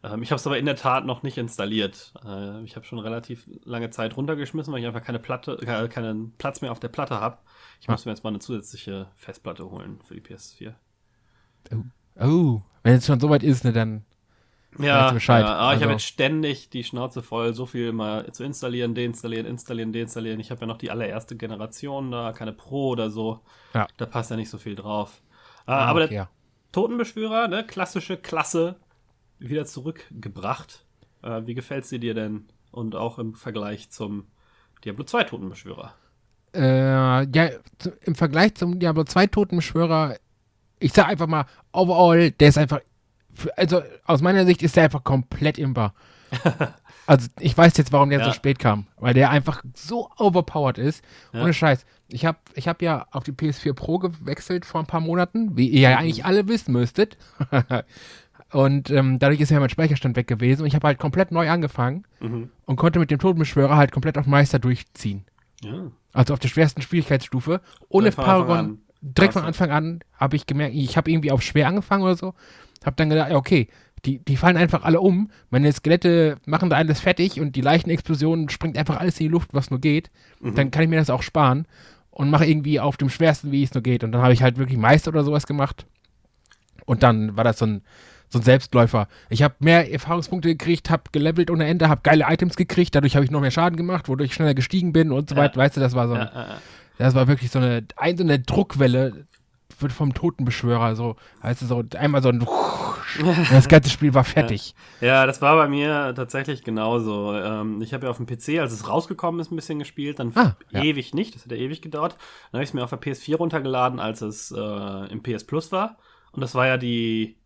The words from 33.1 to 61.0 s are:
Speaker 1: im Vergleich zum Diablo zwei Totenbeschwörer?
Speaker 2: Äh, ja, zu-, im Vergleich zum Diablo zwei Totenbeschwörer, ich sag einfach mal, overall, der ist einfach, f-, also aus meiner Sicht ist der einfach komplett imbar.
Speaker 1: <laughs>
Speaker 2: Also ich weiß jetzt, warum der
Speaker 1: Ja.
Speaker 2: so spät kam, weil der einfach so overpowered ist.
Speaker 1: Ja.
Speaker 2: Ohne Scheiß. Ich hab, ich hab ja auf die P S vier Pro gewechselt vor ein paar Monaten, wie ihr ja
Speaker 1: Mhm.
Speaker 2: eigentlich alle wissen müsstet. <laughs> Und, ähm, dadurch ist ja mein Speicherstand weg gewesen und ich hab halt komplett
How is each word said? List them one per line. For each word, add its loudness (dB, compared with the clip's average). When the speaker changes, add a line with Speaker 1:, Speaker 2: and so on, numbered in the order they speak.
Speaker 1:
im -10
Vergleich -12
zum -12
Diablo -12
zwei -2
Totenbeschwörer? -14
Speaker 2:
Äh, 2
ja, 2
zu-, -10
im -2
Vergleich 2
zum -4
Diablo 0
zwei 2
Totenbeschwörer, 0
ich -2
sag 4
einfach -4
mal, -2
overall, 6
der 8
ist 6
einfach, 0
f-, -10
also 2
aus 2
meiner 4
Sicht 4
ist 2
der 8
einfach 0
komplett -2
imbar. -2
Speaker 1:
<laughs> -2
Speaker 2:
Also 6
ich 0
weiß 8
jetzt, 2
warum 6
der 2
Speaker 1:
Ja. 0
Speaker 2:
so 2
spät -2
kam, 0
weil 0
der 6
einfach 0
so -8
overpowered 0
ist. -4
Speaker 1:
Ja. -4
Speaker 2:
Ohne 2
Scheiß. 2
Ich -8
hab, -2
ich -8
hab -4
ja -2
auf -10
die -10
P -4
S -4
vier -2
Pro -4
gewechselt -6
vor -6
ein -6
paar -4
Monaten, -2
wie 2
ihr 4
ja 8
Speaker 1:
Mhm. 4
Speaker 2:
eigentlich -2
alle 2
wissen -2
müsstet. 0
<laughs> 2
Und, 2
ähm, 2
dadurch 2
ist 2
ja 6
mein 2
Speicherstand 0
weg -2
gewesen 2
und 0
ich 0
hab 2
halt 2
komplett 0